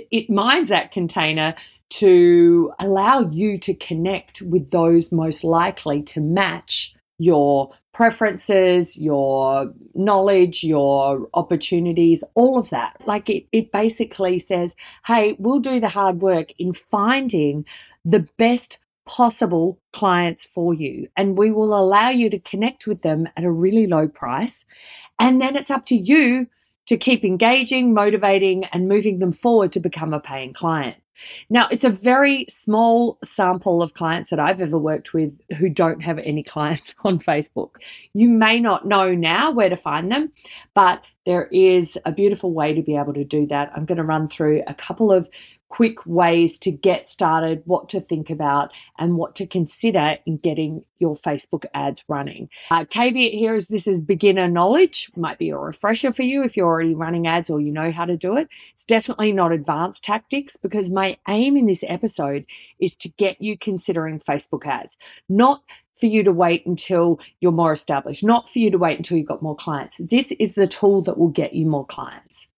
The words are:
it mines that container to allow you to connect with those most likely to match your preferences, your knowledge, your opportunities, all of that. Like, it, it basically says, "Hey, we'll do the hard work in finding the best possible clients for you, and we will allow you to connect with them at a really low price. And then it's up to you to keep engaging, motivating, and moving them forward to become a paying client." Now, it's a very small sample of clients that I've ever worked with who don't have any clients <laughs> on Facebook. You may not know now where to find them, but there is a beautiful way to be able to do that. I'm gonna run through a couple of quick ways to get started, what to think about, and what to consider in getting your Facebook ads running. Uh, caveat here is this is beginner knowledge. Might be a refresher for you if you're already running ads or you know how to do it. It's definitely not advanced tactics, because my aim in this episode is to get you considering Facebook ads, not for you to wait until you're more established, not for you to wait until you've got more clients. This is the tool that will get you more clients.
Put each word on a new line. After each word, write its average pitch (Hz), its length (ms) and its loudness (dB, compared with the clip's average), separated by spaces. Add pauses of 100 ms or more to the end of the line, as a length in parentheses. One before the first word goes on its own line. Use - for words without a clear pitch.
(120)
it 220 180 -2
mines 233 400 0
that 175 220 0
container 160 640 -2 (360)
to 175 880 6
allow 196 420 2
you 185 380 -2
to 185 140 -4
connect 170 680 -6
with 175 300 -2
those 170 400 4
most 160 320 -2
likely 165 600 0
to 151 160 -8
match 170 760 -2 (240)
your 143 520 2 (220)
preferences, 190 1040 2
your 139 760 0 (220)
knowledge, 190 680 2
your 139 720 0
opportunities, 170 880 2 (100)
all 254 240 4
of 233 140 -2
that. 120 340 -6
Like, 208 240 -4
it, - 220 -4
it 226 200 0
basically 208 680 0
says, 175 360 -2 (300)
"Hey, 220 320 2
we'll 247 220 0
do 254 200 -2
the 214 100 0
hard 190 320 0
work 180 360 0
in 180 160 -4
finding 202 920 -2 (380)
the 170 240 2 (100)
best 240 420 0 (260)
possible 190 720 0 (120)
clients 175 520 0
for 170 300 -2
you, 151 420 -6
and 196 220 0
we 214 140 4
will 214 260 2
allow 202 320 4
you 240 200 2
to 196 100 -2
connect 220 480 -6
with 202 160 -4
them 160 240 -2 (100)
at 165 60 -4
a 175 80 0
really 196 340 2
low 156 220 2
price. 147 580 -6 (540)
And 254 220 4
then 269 140 -2
it's 277 140 -4
up 269 160 -4
to 254 100 2
you 247 520 2 (400)
to 240 100 2
keep 240 260 0
engaging, 240 720 2
motivating, 196 720 2
and 180 240 -2
moving 202 300 0
them 180 120 0
forward 226 420 2
to 185 60 -4
become 160 340 -2
a 147 60 -4
paying 135 340 -12
client." 156 440 -4 (520)
Now, 233 200 4
it's - 140 -2
a 254 60 4
very 254 600 2
small 226 720 0
sample 180 580 0
of 165 120 -4
clients 165 360 -6
that 156 100 -2
I've 180 220 0
ever 160 160 -2
worked 156 360 -4
with 156 240 -2 (200)
who 180 120 0
don't 160 320 0
have 156 180 -6
any 151 240 -4
clients 151 560 -6
<laughs> - 40 -6
on 185 160 0
Facebook. - 560 -4 (380)
You 226 160 4
may 220 300 4
not 208 280 0
know 190 260 2
now 180 380 0
where 214 180 2
to 175 80 -2
find 165 340 -4
them, 302 200 -2 (420)
but 185 300 4 (220)
there 180 220 0
is 185 580 4
a 160 60 -2
beautiful 196 420 -2
way 156 200 -2
to 156 80 0
be 151 160 -4
able 143 160 -4
to 143 100 -6
do 147 240 -2
that. 143 280 -4
I'm 156 100 -8
gonna 170 180 -4
run 156 240 -2
through 151 400 0
a - 60 -12
couple - 380 -2
of 185 180 4 (400)
quick 226 360 -2
ways 170 540 2
to 190 100 -4
get 170 400 0
started, 160 560 -2
what 175 240 -2
to 190 100 -6
think 160 300 -6
about, 143 420 -2 (280)
and 170 180 0
what 160 160 -4
to 185 140 -10
consider 165 760 -2
in 160 140 -6
getting 156 460 -4 (160)
your 156 160 0
Facebook 147 580 -6
ads 143 340 -6
running. 143 400 -8 (220)
Uh, 165 160 0
caveat 240 480 -2
here 220 220 -2
is 202 140 -4
this 208 180 -4
is 185 120 0
beginner 185 480 2
knowledge. 190 680 2
Might 165 240 -8
be 165 100 -4
a 147 80 -6
refresher 208 560 -2
for - 80 -6
you 269 220 0
if 240 120 -6
you're 180 120 2
already 165 260 0
running 165 320 -4
ads 165 240 -2
or 151 100 -2
you 147 120 -4
know 156 200 -4
how 170 140 -6
to 175 100 -2
do 196 220 -2
it. 311 120 -2 (260)
It's - 100 -20
definitely 214 460 0
not 180 200 2
advanced 165 520 -4
tactics, 262 540 -6
because 190 340 -4
my 190 260 -2 (100)
aim 247 300 2
in 247 80 4
this 190 220 0
episode 147 580 -6 (340)
is 180 180 -2
to 170 120 -12
get 196 320 -4
you 208 160 -6
considering 165 640 -6
Facebook - 480 -6
ads, 127 280 -8 (320)
not 247 360 2 (320)
for - 100 -2
you 220 160 2
to 190 100 4
wait 170 360 0
until 170 520 0 (200)
you're 180 120 2
more 165 220 2
established, 143 500 -6
not 233 240 2
for - 120 -6
you 220 100 2
to 185 80 2
wait 170 200 0
until 170 200 -4
you've 151 100 -2
got - 140 -8
more 156 140 -8
clients. 147 420 -10
This 240 360 0
is 202 200 -2
the 196 140 2
tool 196 340 2
that 170 160 -4
will 165 120 4
get 147 240 -4
you 160 120 -2
more 151 200 -2
clients. - 720 -16